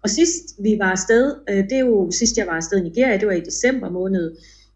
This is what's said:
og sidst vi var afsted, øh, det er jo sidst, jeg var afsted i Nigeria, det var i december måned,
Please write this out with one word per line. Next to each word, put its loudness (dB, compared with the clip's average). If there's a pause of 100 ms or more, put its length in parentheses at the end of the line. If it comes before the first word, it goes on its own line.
og -2
sidst 2 (200)
vi 4
var 2
afsted, 2 (160)
øh, 0 (120)
det -2
er 2
jo 2
sidst, -2
jeg -2
var -4
afsted -2
i 2
Nigeria, 0
det 0
var 0
i 0
december -2
måned, -2 (400)